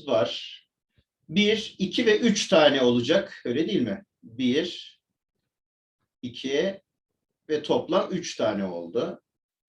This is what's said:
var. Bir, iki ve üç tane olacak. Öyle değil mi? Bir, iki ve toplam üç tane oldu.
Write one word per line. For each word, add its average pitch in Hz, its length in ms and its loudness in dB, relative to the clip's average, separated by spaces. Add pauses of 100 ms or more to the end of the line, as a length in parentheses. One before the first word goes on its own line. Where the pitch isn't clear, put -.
var. - 560 -2 (680)
Bir, 208 480 0
iki - 280 -2
ve 214 140 4
üç 226 280 2
tane 143 340 6
olacak. 123 640 2
Öyle 135 220 -2
değil 196 140 0
mi? 101 220 -4 (200)
Bir, 127 760 -4 (1200)
iki 143 600 -4 (680)
ve 151 120 -2
toplam 160 500 0
üç - 240 -6
tane 104 300 -2
oldu. 90 560 -6 (460)